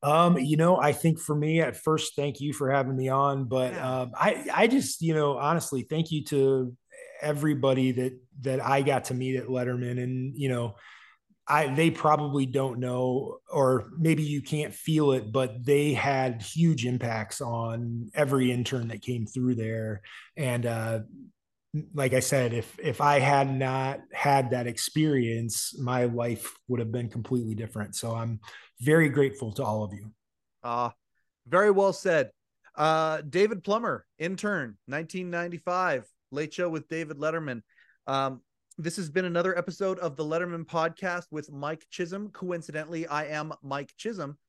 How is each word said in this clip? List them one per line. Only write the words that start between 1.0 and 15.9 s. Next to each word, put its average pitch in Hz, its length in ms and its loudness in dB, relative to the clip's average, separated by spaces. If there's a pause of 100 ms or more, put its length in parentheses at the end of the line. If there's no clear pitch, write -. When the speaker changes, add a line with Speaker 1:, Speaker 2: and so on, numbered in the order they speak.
Speaker 1:
for 151 160 -2
me 156 260 2
at 127 140 0
first, 156 400 -2
thank 143 240 -4
you 147 140 -4
for 139 160 -2
having 135 260 2
me 131 140 0
on, 139 360 2
but, 127 280 0
Speaker 2:
Yeah. 131 280 -4
Speaker 1:
um, 127 140 -6
I, 180 380 0
I - 140 6
just, - 340 0
you 160 140 2
know, 147 220 2
honestly, 147 440 0
thank 156 300 -2
you 151 140 -2
to 135 500 2 (460)
everybody 139 720 2
that, 127 200 -2 (280)
that 131 240 -2
I 139 160 4
got 135 240 2
to - 80 -4
meet 127 220 -2
at 123 120 -4
Letterman. 123 540 -2
And, 127 360 -4
you 139 120 -2
know, 120 260 -2 (720)
I, 147 260 2
they 160 160 6
probably 151 560 2
don't 131 340 -2
know, 127 600 -2 (120)
or 131 460 4
maybe 160 260 4
you 147 180 -2
can't 151 320 -4
feel 151 380 2
it, 110 200 0
but 120 340 -2
they 143 280 4